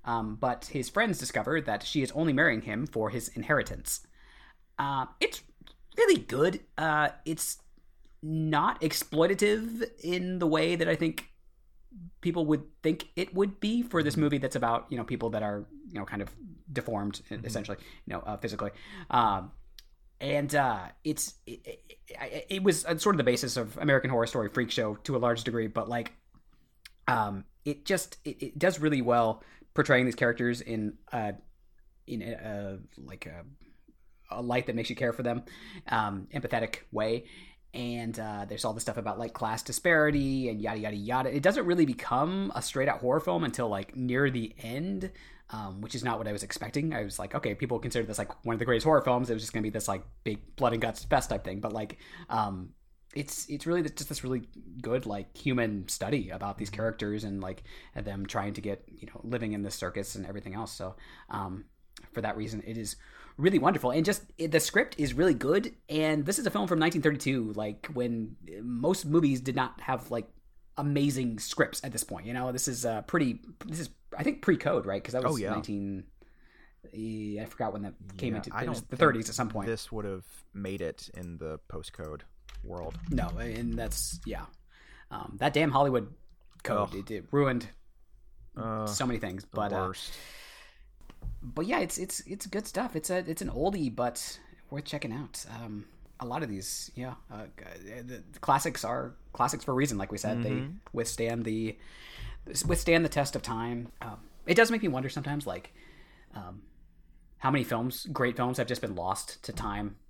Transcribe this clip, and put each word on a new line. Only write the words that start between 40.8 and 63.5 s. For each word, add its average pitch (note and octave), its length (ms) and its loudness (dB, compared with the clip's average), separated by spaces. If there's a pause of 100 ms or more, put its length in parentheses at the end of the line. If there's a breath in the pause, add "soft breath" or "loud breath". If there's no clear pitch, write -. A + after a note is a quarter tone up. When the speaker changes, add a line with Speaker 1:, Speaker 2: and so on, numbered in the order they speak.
Speaker 1:
yada. B2 400 0
It C#3+ 80 0
doesn't G3+ 240 6
really F3 180 8
become D#3+ 680 0
a B2 80 -2
straight C#3 260 0
out - 120 -2
horror C3+ 180 4
film E3+ 240 2
until, A#2+ 260 0
like, G2 260 -4
near C3 360 4
the A#2 320 -4
end, F3+ 480 -4 (400 loud breath)
um, G2+ 300 -6
which G#2+ 120 -8
is A#2+ 100 -4
not A#2 140 0
what G#2+ 100 -4
I G#2 40 -2
was G#2 120 -4
expecting. C#3+ 500 -2
I A2 100 -2
was G2+ 160 -6
like, G2 160 -4
"Okay, G#2 200 0
people B2 240 0
consider A#2+ 260 0
this, G#2 120 -6
like, - 280 -6
one A#2 80 0
of A2 60 0
the A#2 60 0
greatest A2+ 200 4
horror D3+ 160 8
films." B2 280 2
It A#2 40 2
was A2 100 -2
just A2 100 -8
gonna A2 100 0
be G#2+ 60 0
this, G#2 180 -2
like, F#2+ 160 -2 (200)
big - 320 -6
blood B2 180 4
and A2+ 80 0
guts A2+ 240 -4
fest C3 240 4
type G2+ 140 -2
thing. F#2+ 160 -6
But, G#2+ 120 -4
like, G#2+ 280 -6 (300 loud breath)
um, G2 400 -2 (440)
it's, - 360 -8
it's D3 180 -6
really F3 140 2
th-, D3+ 140 -2
just - 140 -8
this - 140 -6
really B2+ 240 -2 (340)
good, B2+ 240 0
like, G2+ 320 -6
human A2 500 2
study A#2 440 -2
about G2 260 -4
these G#2 120 -6
Speaker 2:
Mm-hmm. - 80 -10
Speaker 1:
characters G#2+ 480 0
and, G2 160 -4
like, F#2+ 220 -8 (320 loud breath)
them G2 300 -4
trying G2+ 300 -2
to G#2 60 -6
get, G2+ 260 -4
you - 200 -16
know, - 160 -14
living A#2 300 -2
in G#2 80 -2
this G2 140 -4
circus F#2+ 400 -4
and G2 100 -8
everything F#2+ 280 -8
else. A2 200 -6
So, F#2+ 220 -8 (340 loud breath)
um, F#2+ 360 -6 (460)
for A#2 100 -4
that G#2 160 -2
reason, A2 280 -4
it A2+ 120 -6
is G#2+ 200 -6 (400 loud breath)
really F3+ 220 6